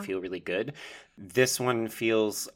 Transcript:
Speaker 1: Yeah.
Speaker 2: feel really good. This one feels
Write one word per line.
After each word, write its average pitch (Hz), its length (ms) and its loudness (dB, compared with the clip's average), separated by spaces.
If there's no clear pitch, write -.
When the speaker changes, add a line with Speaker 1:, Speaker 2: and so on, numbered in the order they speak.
Speaker 1:
Yeah. - 20 -
Speaker 2:
feel 98 160 -2
really 90 220 -6
good. 104 320 -2
This 127 440 2
one 120 280 2
feels 110 680 2